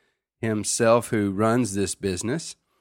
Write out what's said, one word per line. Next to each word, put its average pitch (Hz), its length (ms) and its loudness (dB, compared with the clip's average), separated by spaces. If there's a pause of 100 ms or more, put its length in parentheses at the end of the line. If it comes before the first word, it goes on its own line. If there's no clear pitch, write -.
(400)
himself 113 720 2
who 104 220 0
runs 110 440 0
this 98 200 -2
business. 104 600 -6 (260)